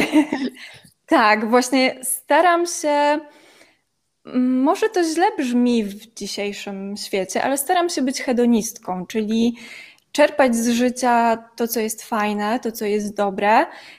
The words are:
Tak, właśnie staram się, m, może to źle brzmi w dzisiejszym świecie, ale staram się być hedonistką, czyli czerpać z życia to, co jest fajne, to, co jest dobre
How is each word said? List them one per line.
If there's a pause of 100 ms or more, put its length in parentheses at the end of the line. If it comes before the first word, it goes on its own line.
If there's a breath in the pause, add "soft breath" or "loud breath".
(1080 loud breath)
Tak,
właśnie
staram
się, (1080 loud breath)
m,
może
to
źle (120)
brzmi
w
dzisiejszym
świecie,
ale
staram
się
być
hedonistką,
czyli (560 loud breath)
czerpać
z
życia (120)
to,
co
jest
fajne,
to,
co
jest
dobre (320 loud breath)